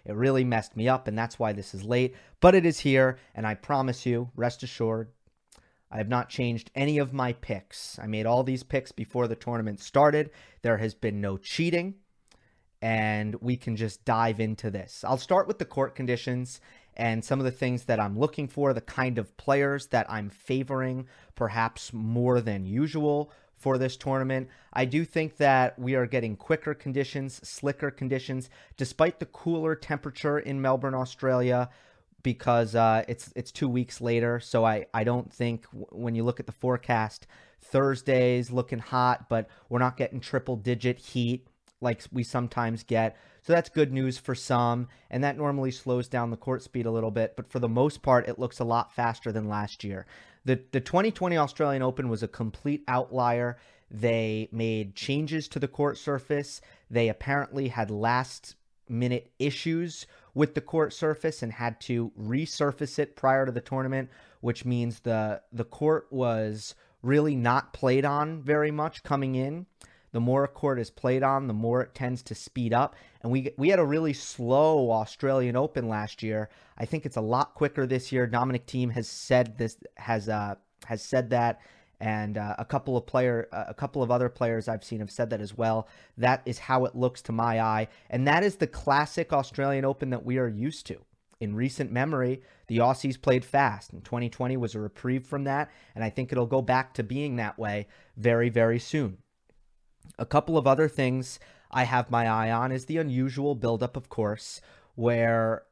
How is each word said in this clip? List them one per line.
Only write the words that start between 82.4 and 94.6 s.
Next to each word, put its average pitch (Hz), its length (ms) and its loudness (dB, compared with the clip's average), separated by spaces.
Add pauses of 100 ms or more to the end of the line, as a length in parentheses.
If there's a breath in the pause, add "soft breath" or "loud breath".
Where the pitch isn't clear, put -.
a - 60 -6
couple 135 320 -2
of 117 100 -2
player, 123 460 0
uh, 104 160 -6
a - 60 -12
couple - 280 -4
of 120 80 0
other 123 180 2
players 117 380 -2
I've 110 160 -4
seen 113 160 -8
have 104 140 -8
said 117 180 -2
that 110 100 -4
as 104 160 -10
well. 113 300 0 (320 loud breath)
That 123 260 4
is 123 140 -6
how 131 280 2
it - 100 -4
looks 123 260 0
to - 100 -6
my 113 280 2
eye, 110 260 2 (220 loud breath)
and 127 180 0
that 156 160 4
is 196 140 0
the 170 100 0
classic 151 640 0
Australian 139 520 0
Open 135 260 -2
that 123 140 -4
we 123 140 0
are 127 100 2
used 117 380 -6
to. - 100 -10 (420)
In 104 160 -4
recent 127 380 -2
memory, 127 500 -2 (240 soft breath)
the 117 120 -2
Aussies 127 420 2
played 127 240 4
fast, 131 480 0
and 107 120 -16
twenty 120 240 -4
twenty 127 280 -4
was 117 180 -4